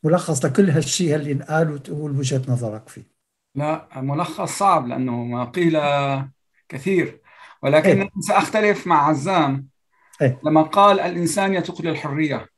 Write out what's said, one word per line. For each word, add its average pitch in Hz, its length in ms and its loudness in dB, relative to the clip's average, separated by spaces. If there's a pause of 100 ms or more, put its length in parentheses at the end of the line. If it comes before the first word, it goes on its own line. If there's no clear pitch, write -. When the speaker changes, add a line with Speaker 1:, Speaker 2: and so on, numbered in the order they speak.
Speaker 1:
ملخص 165 420 0
لكل 175 240 4
هالشيء 156 460 0
اللي 147 160 -4
انقال 151 400 -2
وتقول 147 480 -8
وجهة 135 280 -2
نظرك 117 420 -6
فيه. 127 120 -20 (540)
Speaker 2:
لا، 151 400 -4
ملخص 151 600 -6
صعب 175 300 2
لأنه 123 360 -4
ما 120 220 -4
قيل 160 340 0 (880)
كثير، 175 520 -2 (400)
ولكن 156 400 4
Speaker 1:
إيه. 196 80 -4 (180)
Speaker 2:
سأختلف 208 600 0
مع 151 220 4
عزام 139 580 0 (540)
Speaker 1:
إيه. 131 220 0
Speaker 2:
لما 151 180 4
قال: 196 380 6
"الإنسان 175 540 -2
يتوق 175 280 -4
للحرية". 147 760 -4